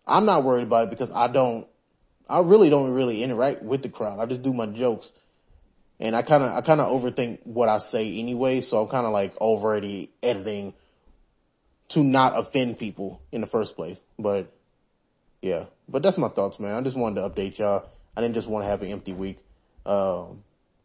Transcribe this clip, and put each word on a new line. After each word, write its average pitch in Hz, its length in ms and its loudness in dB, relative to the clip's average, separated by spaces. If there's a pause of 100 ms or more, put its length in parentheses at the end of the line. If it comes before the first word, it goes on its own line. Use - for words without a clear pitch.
I'm 190 180 6
not 175 180 4
worried 123 200 2
about 113 220 4
it 98 40 -4
because 104 220 -6
I 117 160 2
don't, 123 400 0 (600)
I 151 120 2
really 180 300 8
don't 135 220 4
really 123 300 0
interact 127 400 0
with 131 220 -4
the 117 60 -6
crowd. 101 300 -6
I 113 60 -2
just 123 160 -4
do 131 120 -2
my 117 120 -2
jokes. 113 460 -2 (880)
And 113 160 -2
I 123 80 2
kinda, 139 320 4
I 123 60 -4
kinda 151 240 4
overthink 120 600 -4
what 117 240 0
I 107 80 4
say 107 400 -4
anyway, 123 440 -2
so 110 200 0
I'm 104 80 -4
kinda, 120 200 -2
like, 98 280 -2
already 104 760 -2 (120)
editing 202 500 -4 (1160)
to 160 120 2
not 131 380 4
offend 120 400 -4
people 98 420 -10 (120)
in 117 80 -6
the 107 60 -6
first 107 280 -4
place. 85 240 -10 (180)
But, 101 340 -2 (920)
yeah. 90 240 -4 (240)
But 135 120 -4
that's 190 160 2
my 127 120 0
thoughts, 98 300 -2
man. 104 140 -6
I 120 80 -4
just 131 160 -4
wanted 107 240 -2
to 98 80 -4
update 98 280 -8
y'all. 101 320 -2 (260)
I 113 60 -4
didn't 117 140 -2
just 107 120 -4
wanna 107 180 -4
have 101 160 -2
an 95 80 -8
empty 98 240 -10
week. 95 260 -8 (460)
Um, 95 580 -2 (400)